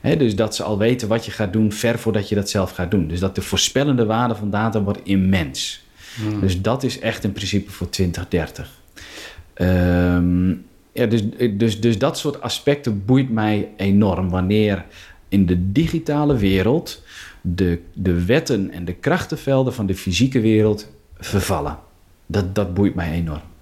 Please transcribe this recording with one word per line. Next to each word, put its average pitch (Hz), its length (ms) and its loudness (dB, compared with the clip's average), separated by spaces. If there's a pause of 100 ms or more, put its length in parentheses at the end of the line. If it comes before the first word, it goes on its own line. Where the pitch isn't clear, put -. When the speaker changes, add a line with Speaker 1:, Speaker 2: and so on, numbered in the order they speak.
Speaker 1:
Hè, - 160 2
dus 117 200 2
dat 107 200 -2
ze - 60 -6
al 90 160 -2
weten 117 300 0
wat 113 160 0
je 104 60 -10
gaat 95 220 -4
doen 107 200 2
ver 117 260 -2
voordat 104 300 -2
je 104 60 -2
dat 101 160 -2
zelf 92 200 0
gaat 87 200 -4
doen. 90 180 2
Dus 87 120 -4
dat 95 140 -2
de 98 80 -4
voorspellende 127 640 0
waarde 113 300 0
van 104 160 -6
data 107 320 0
wordt 98 220 -2
immens. 92 800 0 (320)
Speaker 2:
Hmm. 107 240 -4
Speaker 1:
Dus 95 220 0
dat 123 200 0
is 120 160 -2
echt - 260 -4
een 101 80 -2
principe 101 380 -4
voor - 180 -8
twintig 90 400 -4
dertig. 78 420 -4 (840)
Ehm, 90 960 2 (420)
ja, 123 140 0
dus, 110 160 2 (300)
dus, 104 280 0
dus 113 180 2
dat 147 200 0
soort - 220 -6
aspecten 120 640 -2
boeit 131 260 4
mij 107 460 0
enorm. 98 540 2
Wanneer 95 540 2 (440)
in 98 180 4
de 90 260 2
digitale 147 640 0
wereld 101 680 2 (380)
de, 87 400 0 (140)
de 87 300 0
wetten 117 460 0
en 90 140 -12
de 90 100 -6
krachtenvelden 135 800 0
van 107 120 -2
de 95 80 0
fysieke 117 460 0
wereld 107 480 4 (300)
vervallen. 101 600 -2 (480)
Dat, 95 280 -2
dat 95 200 -2
boeit 98 200 2
mij 85 180 -2
enorm. 80 280 -4 (220)